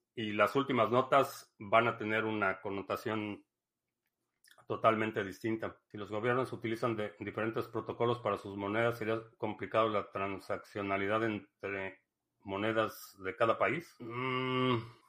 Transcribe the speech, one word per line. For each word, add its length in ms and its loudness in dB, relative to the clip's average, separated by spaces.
y 160 -4
las 240 4
últimas 340 4
notas 680 2
van 300 4
a 100 0
tener 280 0
una 360 0
connotación 840 -4
totalmente 560 2
distinta. 540 -4
Si 100 -16
los 120 -10
gobiernos 440 0
utilizan 420 -2
de, 240 -4
diferentes 480 -4
protocolos 520 -2
para 180 0
sus 180 -10
monedas, 420 0
¿sería 240 -2
complicado 520 0
la 220 -2
transaccionalidad 1120 -2
entre 760 -6
monedas 760 -2
de 160 -4
cada 220 4
país? 420 0
Mm, 760 0